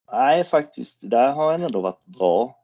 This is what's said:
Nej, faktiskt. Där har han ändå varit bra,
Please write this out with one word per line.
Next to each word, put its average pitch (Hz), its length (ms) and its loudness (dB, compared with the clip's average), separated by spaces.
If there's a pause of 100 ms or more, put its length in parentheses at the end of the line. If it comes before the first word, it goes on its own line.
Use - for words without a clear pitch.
(120)
Nej, 143 320 2
faktiskt. - 580 -4
Där 117 300 2
har 156 200 -2
han 170 120 -4
ändå 113 180 -4
varit 92 240 -8
bra, 92 580 -2